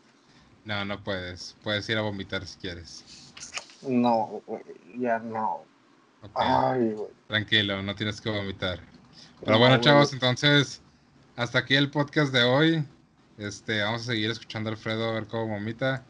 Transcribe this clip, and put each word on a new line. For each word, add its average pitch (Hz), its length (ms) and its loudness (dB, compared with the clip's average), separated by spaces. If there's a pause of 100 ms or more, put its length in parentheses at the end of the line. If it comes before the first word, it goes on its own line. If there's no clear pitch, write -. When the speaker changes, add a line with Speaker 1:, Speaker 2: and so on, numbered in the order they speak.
(640)
Speaker 1:
No, 104 220 -6
no 101 180 -8
puedes. 92 580 -8
Puedes 104 280 -2
ir 110 80 0
a - 20 0
vomitar 98 460 -6
si - 120 -18
quieres. - 760 -14 (480)
Speaker 2:
No, 120 640 0
güey, 107 160 -10 (360)
ya 120 200 0
no. 110 460 -6 (580)
Speaker 1:
Ok. 104 140 -18
Speaker 2:
Ay, 127 560 0
güey. 104 180 -8 (180)
Speaker 1:
Tranquilo, 101 540 0
no 98 120 -6
tienes 107 280 -6
que 113 80 -6
vomitar. 98 500 -6 (600)
Pero 107 120 2
Speaker 2:
No, 110 60 8
Speaker 1:
bueno, 127 160 8
Speaker 2:
güey. 127 100 4
Speaker 1:
chavos, 143 300 8
entonces, 135 680 2 (560)
hasta 120 220 -2
aquí 127 160 0
el 139 160 4
podcast 143 420 0
de 123 120 4
hoy. 151 400 4 (520)
Este, 104 460 -4
vamos 113 200 -4
a - 20 -12
seguir 110 260 -2
escuchando 110 400 -8
a - 20 -4
Alfredo 113 380 -4
a - 20 -4
ver 110 140 -6
cómo 113 220 -6
vomita. 117 600 -4